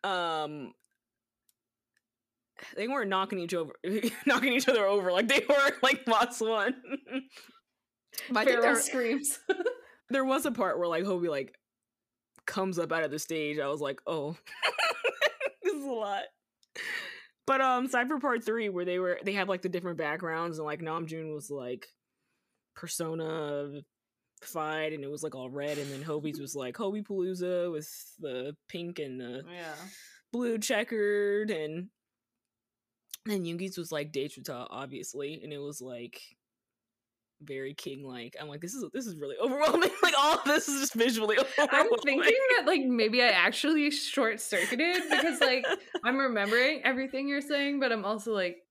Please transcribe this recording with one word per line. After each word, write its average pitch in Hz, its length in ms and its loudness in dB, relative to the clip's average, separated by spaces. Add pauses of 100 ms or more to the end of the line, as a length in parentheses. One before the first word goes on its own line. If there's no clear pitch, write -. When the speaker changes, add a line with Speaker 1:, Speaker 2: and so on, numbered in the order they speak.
Speaker 1:
um, 156 680 -2 (2000)
they 214 120 -4
weren't 247 220 0
knocking 190 300 0
each 175 140 -4
over, 160 200 -2 (100)
<laughs> 196 180 0 (240)
knocking 247 280 4
each 262 140 4
other 226 180 4
over 190 260 4
like 202 160 4
they 269 200 4
were, 277 240 6 (120)
like, 262 240 2
Lost 233 340 2
One. 220 340 0 (300)
<laughs> 262 240 -8 (1000)
But 247 100 0
I 220 60 2
think 247 140 4
Speaker 2:
Feral - 20 4
Speaker 1:
there 233 140 6
Speaker 2:
screams. 254 640 0 (100)
<laughs> - 600 -4
Speaker 1:
there 262 160 2
was 262 200 2
a 277 60 2
part 180 280 0
where, 175 80 2
like, 170 160 0
Hobie, 180 260 0
like, 139 280 -4 (880)
comes 190 340 -2
up 160 120 0
out 160 120 2
of 143 80 0
the 151 80 -4
stage. 151 400 -2
I 139 80 -2
was 143 140 -2
like, 135 260 -4
"Oh, 160 300 -4 (960)
<laughs> - 300 -6
this 381 100 0
is 285 120 -6
a 269 60 -4
lot." 202 320 -4 (1200)
But, 269 160 2
um, 254 260 4
Cypher 254 320 0
Part 247 240 0
Three, 220 260 0
where 180 160 -2
they 180 140 0
were, 180 240 0
they 196 100 -2
had, 196 140 0
like, 180 140 -2
the 180 80 -4
different 175 280 -4
backgrounds, 160 600 -4
and, 156 80 -6
like, 151 160 -6
Namjoon 160 520 -6
was, 147 160 -10
like, 127 380 -8 (880)
Persona 156 1040 -4 (640)
fied, 156 500 -4
and 143 100 -8
it 139 60 -8
was, 147 140 -8
like, 156 120 -6
all 127 140 -8
red, 143 300 -4
and 139 120 -6
then 135 120 -8
Hobie's 151 360 -4
was, 139 160 -10
like, 131 220 -6
Hobie 208 300 -4
Palooza 180 640 -2
with 156 180 -8 (300)
the 139 360 -6 (140)
pink 170 300 -8
and 131 220 -6
the 123 240 -8
Speaker 2:
Yeah. 170 300 -12 (560)
Speaker 1:
blue 240 280 0
checkered, 208 920 0
and 165 380 -4 (1400)
then 202 180 -2
Yoongi's 175 340 -6
was, 165 140 -8
like, 151 200 -4
Daechwita, 135 580 -6
obviously, 139 760 -10
and 151 100 -12
it 143 60 -10
was, 143 220 -10
like, 120 400 -12 (1200)
very 139 320 -8
king-like. 135 680 -12
I'm 151 80 -10
like, 147 140 -12
"This 175 120 -10
is, 262 100 -8 (100)
this 262 120 -4
is 185 120 -8
really 143 200 -6
<laughs> - 0 -
overwhelming." 302 540 4 (100)
Like, 339 160 6
all 302 220 6
of - 60 -4
this 294 220 4
is 277 140 -2
just 277 120 -2
visually 220 440 4
<laughs> 269 200 2 (120)
Speaker 2:
I'm 302 200 6
Speaker 1:
overwhelming. 330 140 4
Speaker 2:
thinking 330 340 6 (200)
that, 320 80 2
like, 311 180 6
maybe 240 380 4
I 247 80 8
actually 285 600 4
short-circuited 247 1200 0
because, 311 320 2
like, 262 240 4 (280)
Speaker 1:
<laughs> - 100 -4
Speaker 2:
I'm 254 140 2
remembering 247 640 2
everything 269 440 0
you're 277 140 0
saying, 285 380 0
but 254 120 2
I'm 208 140 0
also 214 280 -2
like 180 380 -2